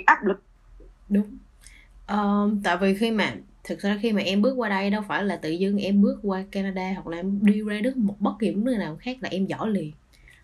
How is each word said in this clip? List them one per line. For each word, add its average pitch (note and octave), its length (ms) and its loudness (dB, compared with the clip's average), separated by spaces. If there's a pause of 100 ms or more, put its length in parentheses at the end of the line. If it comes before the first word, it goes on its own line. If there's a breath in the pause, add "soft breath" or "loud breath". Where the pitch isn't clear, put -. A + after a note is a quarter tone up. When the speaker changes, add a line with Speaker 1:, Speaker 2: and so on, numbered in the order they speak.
Speaker 1:
áp D#4 180 4
lực. - 200 -2 (680)
Speaker 2:
Đúng. G#3 280 0 (680 soft breath)
Ờ, G3+ 440 2 (140)
tại F3+ 140 2
vì F#3+ 180 4
khi A3+ 160 0
mà, F3 240 0 (280)
thực E3+ 160 -8
ra G3+ 220 0
khi A3+ 100 0
mà G3 100 2
em G3 200 2
bước C4 120 4
qua A#3 160 -2
đây G3 200 0
đâu G#3+ 180 0
phải E3+ 160 -2
là F#3 120 0
tự D#3+ 140 -6
dưng G3 280 0
em G3+ 240 4
bước C4 220 4
qua F#3+ 280 -2
Canada F#3+ 420 -4
hoặc D#3+ 140 -10
là E3 100 -6
em G3 240 -4
đi G#3+ 200 4
ra G#3 220 -4
nước, C4 140 -2
một G3+ 220 0
bất A#3 200 0
kỳ F#3+ 140 0
nước A#3 260 0
nào D#3+ 200 -6
khác B3+ 220 -8
là F#3 100 -6
em F#3+ 140 0
giỏi D#3+ 240 -4
liền. E3 220 -2 (520 soft breath)